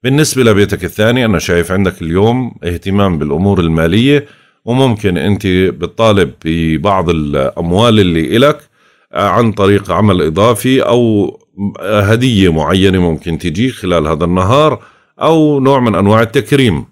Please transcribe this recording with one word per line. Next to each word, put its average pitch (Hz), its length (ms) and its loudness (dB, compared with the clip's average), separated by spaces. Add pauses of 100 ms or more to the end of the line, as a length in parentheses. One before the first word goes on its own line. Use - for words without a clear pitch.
بالنسبة 131 420 0
لبيتك 101 400 2
الثاني، 117 400 0
أنا 101 140 0
شايف 87 340 -2
عندك 92 300 -2
اليوم 110 520 -2 (100)
اهتمام 92 540 -2
بالأمور 87 420 0
المالية، 87 640 0 (380)
وممكن 113 520 0
أنت 95 300 -2
بتطالب 92 880 0 (120)
ببعض 82 680 -2
الأموال 85 920 0
اللي 82 360 0
إلك، 143 220 2 (540)
آه، 98 160 -2
عن 110 240 0
طريق 98 380 0
عمل 92 320 2
إضافي 113 580 0
أو 110 500 0 (500)
هدية 104 720 2
معينة 92 460 2
ممكن 82 400 -2
تجي 90 320 -4
خلال 87 360 -2
هذا 80 180 -2
النهار، 104 580 0 (400)
أو 151 380 2
نوع 135 200 2
من 117 140 0
أنواع 101 280 2
التكريم. 110 680 0